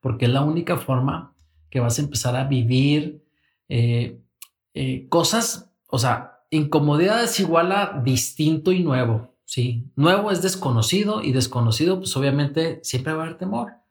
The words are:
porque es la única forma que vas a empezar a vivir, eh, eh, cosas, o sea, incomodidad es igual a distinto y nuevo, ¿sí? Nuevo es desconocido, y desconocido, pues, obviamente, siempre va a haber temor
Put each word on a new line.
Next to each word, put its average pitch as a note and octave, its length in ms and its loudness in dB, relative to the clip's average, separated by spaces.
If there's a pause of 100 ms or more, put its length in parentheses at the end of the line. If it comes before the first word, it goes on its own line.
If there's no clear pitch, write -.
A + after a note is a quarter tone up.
porque A#2+ 240 -2
es A#2+ 60 4
la C3+ 100 2
única D#3+ 360 0
forma C3+ 580 -2 (340)
que C3+ 100 -2
vas A#2 200 0
a - 20 0
empezar B2+ 340 -2
a C3+ 100 -2
vivir, C#3 760 0 (460)
eh, A#2+ 520 0 (520)
eh, C3 360 -6
cosas, - 640 0 (160)
o C3+ 120 -2
sea, - 400 -2 (100)
incomodidad D#3 760 2
es A3+ 160 -2
igual E3+ 320 2
a G3 320 -2
distinto D3+ 680 0
y F#3 120 2
nuevo, B2+ 520 0 (100)
¿sí? B2 500 -4
Nuevo G3 360 2
es E3+ 100 0
desconocido, F#3 800 0
y C#3+ 100 -2
desconocido, B2+ 680 0
pues, - 180 -6
obviamente, D3 680 0
siempre C3+ 300 -4
va D#3+ 100 -4
a - 20 -6
haber D#3+ 120 -12
temor G#3 360 -6 (180)